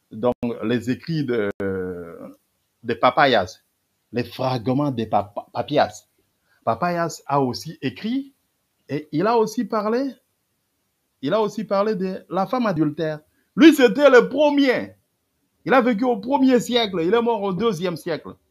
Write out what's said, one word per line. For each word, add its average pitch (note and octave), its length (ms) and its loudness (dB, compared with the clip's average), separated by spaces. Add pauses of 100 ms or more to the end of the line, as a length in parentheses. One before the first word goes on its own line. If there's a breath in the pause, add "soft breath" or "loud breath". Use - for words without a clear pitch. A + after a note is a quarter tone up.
(100)
donc A#2 240 -2 (300)
les A2+ 260 -2
écrits D#3 340 -4
de, A2+ 260 -2 (1300)
de A#2 120 -6
Papayas, B2 640 2 (520)
les A#2 120 -4
fragments C3 680 -2
de A2+ 140 -4
Papa-, G2+ 480 -4
Papias. - 560 -2 (560)
Papayas E3+ 600 -4
a C#3+ 160 0
aussi B2+ 400 -6
écrit B3 500 -6 (560)
et D3+ 240 -8
il D#3+ 140 0
a A#3 100 2
aussi A3 300 0
parlé, A#3 440 -2 (1080)
il D3 140 -2
a A3 80 2
aussi G#3+ 220 -4
parlé G3+ 300 0
de F#3 360 -6
la F#3+ 160 -2
femme B3 200 -2
adultère. D#3 540 -2 (360)
Lui, D4+ 180 10
c'était C4+ 340 4
le A3+ 220 8
premier C4+ 640 0 (680)
il E3 80 -2
a C4 80 6
vécu A#3 240 0
au A#3+ 140 2
premier C4 420 4
siècle, A3 420 -2
il F#3 120 2
est A#3 80 4
mort A3+ 200 0
au G3 100 -2
deuxième F3+ 440 -2
siècle. D3 380 -8 (160)